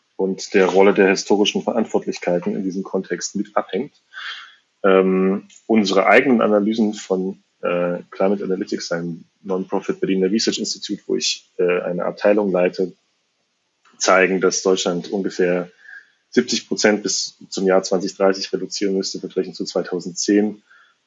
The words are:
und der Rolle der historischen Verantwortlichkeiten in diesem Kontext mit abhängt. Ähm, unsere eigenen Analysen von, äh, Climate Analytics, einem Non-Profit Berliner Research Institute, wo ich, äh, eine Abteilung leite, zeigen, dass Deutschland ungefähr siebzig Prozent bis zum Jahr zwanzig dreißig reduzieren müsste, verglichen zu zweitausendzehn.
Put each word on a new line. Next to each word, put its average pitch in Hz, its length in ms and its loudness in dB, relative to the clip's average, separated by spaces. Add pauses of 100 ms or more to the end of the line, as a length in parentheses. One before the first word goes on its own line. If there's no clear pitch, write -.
(180)
und 95 360 -4
der 95 140 6
Rolle 95 260 6
der 95 160 6
historischen 190 540 0
Verantwortlichkeiten 113 920 -2
in 107 80 -6
diesem 92 200 -4
Kontext - 520 -6
mit 98 220 -4
abhängt. 110 360 -6 (880)
Ähm, 95 640 2 (180)
unsere 98 400 2
eigenen 117 360 6
Analysen 107 520 2
von, 95 460 -4 (240)
äh, 87 480 -2
Climate 98 320 0
Analytics, 95 480 -4
einem 85 340 -6 (160)
Non-Profit 95 580 -4
Berliner 95 300 0
Research 110 300 -2
Institute, - 480 -8
wo 95 80 -2
ich, - 420 -6
äh, 90 240 0
eine 87 240 -6
Abteilung 104 460 2
leite, 90 420 0 (1040)
zeigen, 92 440 4
dass 90 200 0
Deutschland 92 500 0
ungefähr 90 560 -2 (640)
siebzig 117 380 0
Prozent 104 340 2
bis - 340 -6 (140)
zum 95 160 -4
Jahr 95 160 4
zwanzig 95 340 -4
dreißig 95 380 0
reduzieren 95 420 -4
müsste, 95 240 -4
verglichen 92 360 -6
zu 95 100 -8
zweitausendzehn. 95 960 -2 (460)